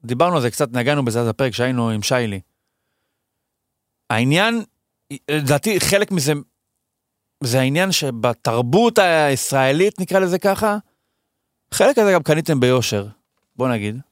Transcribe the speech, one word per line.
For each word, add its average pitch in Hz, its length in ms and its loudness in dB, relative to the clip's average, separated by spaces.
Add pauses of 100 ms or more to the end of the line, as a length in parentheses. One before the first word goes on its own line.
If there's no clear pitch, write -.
דיברנו 135 320 0
על 143 60 2
זה 120 100 0
קצת, 143 220 -4
נגענו 131 320 0
בזה 117 160 -2
אז 117 60 0
הפרק 113 260 -2
שהיינו 120 360 -2
עם 110 140 -4
שיילי. 113 360 -2 (1700)
העניין, 175 540 0 (680)
לדעתי, 151 480 0
חלק 202 320 0
מזה, 151 220 0 (1080)
זה 123 160 0
העניין 156 320 0
שבתרבות 123 1080 0
הישראלית, 151 1000 2
נקרא 185 200 0
לזה 180 200 0
ככה, 208 380 0 (960)
חלק 254 240 2
הזה 208 160 4
גם 165 100 2
קניתם 156 360 0
ביושר, 123 460 2 (500)
בוא 127 140 -2
נגיד. 110 300 -4 (120)